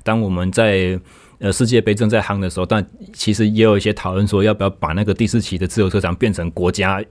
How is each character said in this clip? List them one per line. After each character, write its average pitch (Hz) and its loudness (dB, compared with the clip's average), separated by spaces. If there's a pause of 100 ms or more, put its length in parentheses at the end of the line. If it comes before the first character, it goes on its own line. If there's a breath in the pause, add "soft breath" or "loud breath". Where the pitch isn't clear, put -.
当 113 0
我 104 -2
们 90 -2
在， 95 2 (400 loud breath)
呃， 101 -2
世 123 0
界 117 2
杯 107 2
正 107 0
在 110 2
夯 98 -2
的 92 -4
时 - -8
候， 90 -2
但 104 0 (280)
其 - -2
实 107 2
也 107 2
有 107 6
一 101 0
些 101 0
讨 95 -6
论 98 2
说， 98 0
要 107 4
不 101 -2
要 98 0
把 - -6
那 90 -2
个 104 0
第 113 0
四 113 0
期 98 -6
的 90 -4
自 110 -2
由 95 2
车 98 0
场 87 -2
变 110 0
成 87 -6
国 90 0
家 95 0 (100)